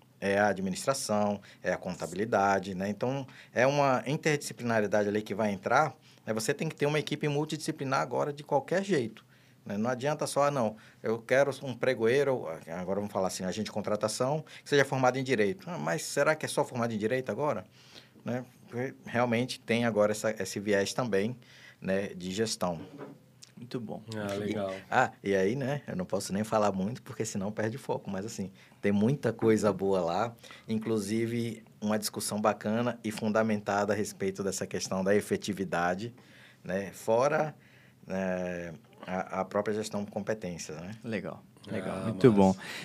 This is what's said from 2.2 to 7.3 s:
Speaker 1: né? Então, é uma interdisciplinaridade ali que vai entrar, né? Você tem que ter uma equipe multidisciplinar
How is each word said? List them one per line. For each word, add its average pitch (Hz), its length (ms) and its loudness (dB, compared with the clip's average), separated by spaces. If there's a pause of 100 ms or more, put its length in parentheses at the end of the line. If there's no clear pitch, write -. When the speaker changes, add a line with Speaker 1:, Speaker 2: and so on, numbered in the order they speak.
Speaker 1:
né? 95 140 -4
Então, 127 360 -4 (280)
é 117 120 4
uma 139 400 2
interdisciplinaridade 117 1040 0
ali 107 120 0
que 107 120 -8
vai 104 180 0
entrar, 120 440 2 (300)
né? 120 80 -4
Você 110 200 0
tem 156 160 -2
que 147 60 -10
ter 147 100 0
uma 151 140 2
equipe 147 280 -2
multidisciplinar 147 760 -2